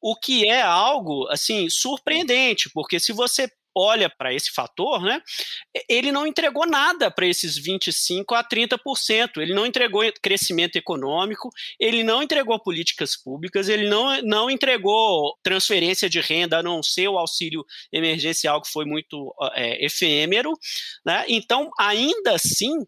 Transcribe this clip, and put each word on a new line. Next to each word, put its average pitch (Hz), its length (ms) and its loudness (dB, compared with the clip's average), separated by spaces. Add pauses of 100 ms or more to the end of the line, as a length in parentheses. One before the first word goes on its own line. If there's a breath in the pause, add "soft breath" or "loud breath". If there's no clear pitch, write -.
O 226 140 0
que 233 320 2
é 240 120 4
algo, 185 680 2
assim, 175 400 0
surpreendente, 254 1040 0
porque 160 260 -2
se - 140 0
você 240 340 0 (300)
olha 202 320 4
pra 127 240 -4
esse 143 180 -2
fator, 202 520 -2
né, 247 180 0 (520 loud breath)
e-, - 120 -8 (120)
ele 262 140 0
não 285 140 0
entregou 302 400 0
nada 302 460 2
pra - 160 0
esses 175 280 0
vinte 170 320 -4
e 165 60 -2
cinco 190 400 -2
a 233 100 2
trinta 233 360 0
por 269 180 -4
cento. 226 420 0
Ele 160 140 -2
não 202 120 2
entregou 233 360 0 (200)
crescimento 175 540 0
econômico, 170 760 -4 (300 loud breath)
ele 226 240 2
não 220 180 2
entregou 269 380 0
políticas 165 560 -4
públicas, 180 540 -4
ele 208 180 2
não, 247 360 2
não 220 260 2
entregou 214 920 2
transferência 185 680 2
de 165 100 0
renda, 160 380 0
a 165 60 0
não 170 180 -2
ser 185 260 0
o 196 100 0
auxílio 160 460 -4 (300 loud breath)
emergencial, 160 680 0
que - 120 -10
foi 151 140 -4
muito, 147 480 -8 (200)
é, 120 320 -2
efêmero, 165 640 0 (540 loud breath)
né? 175 240 0
Então, 247 400 0 (100)
ainda 233 540 2
assim 214 400 0 (140)